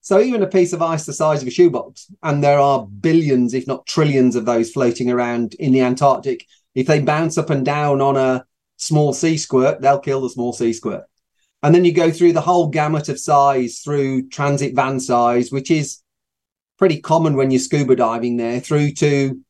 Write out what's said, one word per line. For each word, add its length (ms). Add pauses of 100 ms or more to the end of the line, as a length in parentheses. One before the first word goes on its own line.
So 180
even 240
a 20
piece 260
of 100
ice 220
the 80
size 300
of 60
a 20
shoebox, 640 (100)
and 180
there 200
are 260
billions, 680
if 120
not 200
trillions 500
of 80
those 260
floating 400
around 440
in 180
the 80
Antarctic, 680 (300)
if 100
they 140
bounce 360
up 140
and 140
down 360
on 160
a 280 (320)
small 360
sea 240
squirt, 440
they'll 180
kill 220
the 100
small 220
sea 200
squirt. 340 (580)
And 100
then 100
you 60
go 220
through 220
the 60
whole 280
gamut 400
of 100
size, 640
through 480
transit 480
van 240
size, 500
which 220
is 280 (760)
pretty 220
common 340
when 160
you're 80
scuba 380
diving 400
there, 240
through 320
to 580